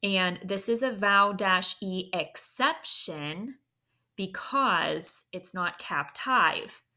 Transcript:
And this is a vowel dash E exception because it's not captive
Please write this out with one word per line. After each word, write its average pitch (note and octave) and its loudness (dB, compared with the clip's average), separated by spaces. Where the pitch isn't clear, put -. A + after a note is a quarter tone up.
And F#3 -2
this G3 0
is A#3 0
a B3+ -2
vowel G3+ 2
dash F#3+ 0
E F#3 -8
exception F#3 0
because F#3 2
it's F3+ -2
not F3+ -6
captive - -2